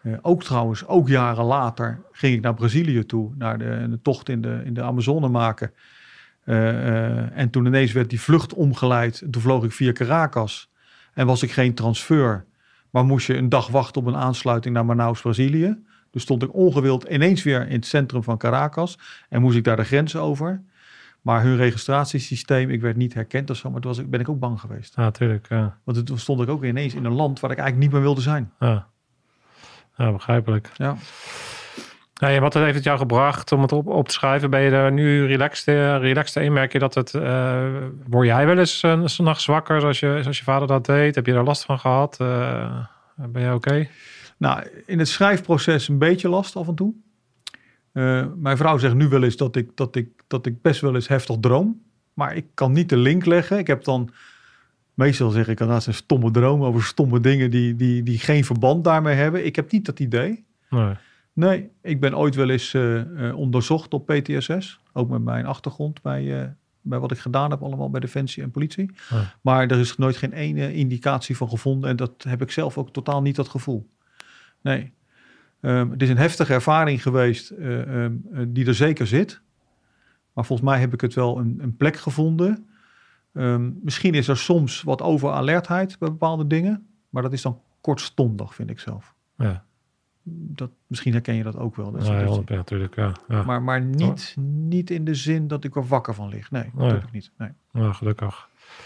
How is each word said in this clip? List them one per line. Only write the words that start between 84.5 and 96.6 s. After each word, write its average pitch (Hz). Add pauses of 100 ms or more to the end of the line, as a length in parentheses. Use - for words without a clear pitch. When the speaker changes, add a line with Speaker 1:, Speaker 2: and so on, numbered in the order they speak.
Speaker 1:
wat 139
overalertheid 160
bij 160
bepaalde 156
dingen. 180 (220)
Maar 127
dat 131
is 127
dan 123 (220)
kortstondig, 117
vind 110
ik 117
zelf. - (240)
Speaker 2:
Ja. 95 (640)
Speaker 1:
Dat, 160 (180)
misschien 123
herken 117
je 110
dat 110
ook 117
wel. 104
Dat 107
Speaker 2:
Ja, 104
Speaker 1:
je, 101
dat 104
je 101
Speaker 2:
ja, 107
natuurlijk, 95
ja, 104 (160)
ja. 107
Speaker 1:
Maar, 123
maar 127
niet, 156
Speaker 2:
Ja. 139
Speaker 1:
niet 160
in 165
de 156
zin 151
dat 143
ik 135
er 131
wakker 123
van 104
lig. 104
Nee, 127 (120)